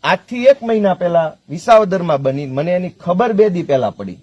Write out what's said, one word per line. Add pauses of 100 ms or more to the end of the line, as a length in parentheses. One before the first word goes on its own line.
આજથી
એક
મહિના
પહેલા (160)
વિસાવદરમાં
બની,
મને
એની
ખબર
બે
દી
પહેલા
પડી.